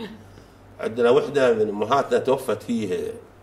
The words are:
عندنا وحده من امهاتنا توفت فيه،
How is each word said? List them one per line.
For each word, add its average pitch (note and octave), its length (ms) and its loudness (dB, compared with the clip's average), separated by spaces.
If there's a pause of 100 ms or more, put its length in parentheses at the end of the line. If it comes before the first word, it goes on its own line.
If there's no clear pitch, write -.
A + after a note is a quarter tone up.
(800)
عندنا A#2+ 300 0
وحده C3+ 440 4
من G#2+ 160 2
امهاتنا G#2+ 500 0
توفت - 440 -2
فيه، G#3+ 500 -4 (300)